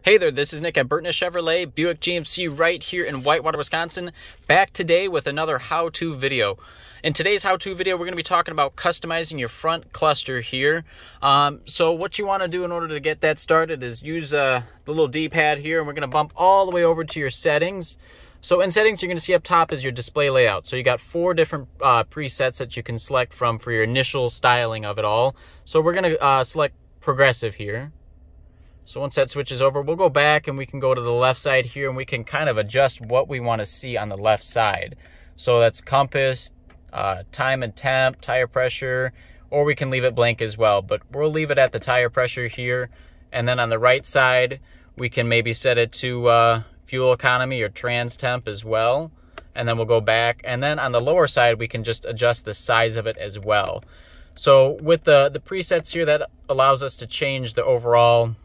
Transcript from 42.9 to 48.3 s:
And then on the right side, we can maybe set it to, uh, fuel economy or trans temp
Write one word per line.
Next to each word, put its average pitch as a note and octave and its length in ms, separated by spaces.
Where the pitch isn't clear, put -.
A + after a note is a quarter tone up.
And B2 160
then B2 100
on A#2 120
the A2+ 80
right B2 260
side, B2+ 560
we B2 100
can A#2 220
maybe A#2 240
set B2 240
it A#2 140
to, B2 360
uh, A#2 340
fuel B2+ 300
economy B2+ 480
or G#2 80
trans A#2+ 480
temp B2 280